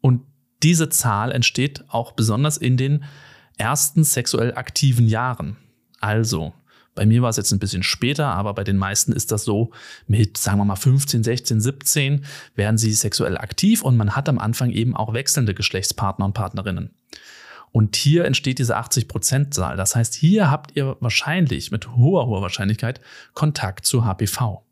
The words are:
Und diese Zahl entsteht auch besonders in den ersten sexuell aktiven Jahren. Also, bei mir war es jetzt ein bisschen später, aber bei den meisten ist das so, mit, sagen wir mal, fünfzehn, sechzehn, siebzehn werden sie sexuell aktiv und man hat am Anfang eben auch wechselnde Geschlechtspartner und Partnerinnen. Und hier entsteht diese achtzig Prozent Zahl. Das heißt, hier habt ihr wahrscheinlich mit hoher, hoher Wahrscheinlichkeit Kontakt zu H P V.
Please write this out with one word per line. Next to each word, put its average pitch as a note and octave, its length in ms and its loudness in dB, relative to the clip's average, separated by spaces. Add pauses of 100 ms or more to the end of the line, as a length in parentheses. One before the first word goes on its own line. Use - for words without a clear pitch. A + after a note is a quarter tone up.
Und B2 200 4 (400)
diese D#3+ 280 2
Zahl A2 420 0
entsteht C3 560 -2
auch A#2 240 -6
besonders A#2 460 0
in B2+ 180 2
den C#3 280 0 (520)
ersten C#3+ 480 0
sexuell A#2+ 520 0
aktiven A#2+ 500 2
Jahren. A2 500 -2 (440)
Also, G#2 520 -2 (420)
bei G#2 120 2
mir A#2 160 6
war A#2+ 80 2
es G#2+ 80 -4
jetzt G2+ 140 -2
ein G2 80 0
bisschen F#2+ 220 -4
später, C#3+ 440 -2
aber G2+ 260 -2
bei G2+ 120 -6
den G2 120 0
meisten G2 360 0
ist - 200 -2
das G#2 120 -2
so, A2+ 260 0 (360)
mit, G#2 300 2
sagen G2+ 220 0
wir G2+ 80 2
mal, G2 100 0
fünfzehn, C3+ 460 2
sechzehn, A2+ 400 0
siebzehn C#3 640 0 (280)
werden G#2+ 220 2
sie A2 160 2
sexuell - 460 -2
aktiv - 440 0
und B2+ 140 4
man G#2+ 200 2
hat C#3 120 -2
am C#3+ 100 2
Anfang A#2 320 -2
eben A#2 240 0
auch A2 200 -4
wechselnde A#2+ 400 0
Geschlechtspartner G2 720 -2
und G2+ 80 -2
Partnerinnen. F#2+ 600 -6 (760)
Und G#2+ 240 2
hier D#3+ 280 2
entsteht C3 340 -2
diese A#2 200 0
achtzig A#2+ 280 -2
Prozent C#3 460 -2
Zahl. E2 240 -4
Das F#2+ 180 -2
heißt, A2+ 200 0
hier F3+ 360 4
habt C#3+ 260 -4
ihr C3+ 240 -2
wahrscheinlich D3 680 -2
mit A2+ 240 -6
hoher, C3 320 4
hoher G#2 140 -2
Wahrscheinlichkeit G#2 640 -4 (320)
Kontakt C#3+ 500 -2
zu A#2 220 2
H F#2+ 80 0
P G#2+ 120 -2
V. G#2 460 -4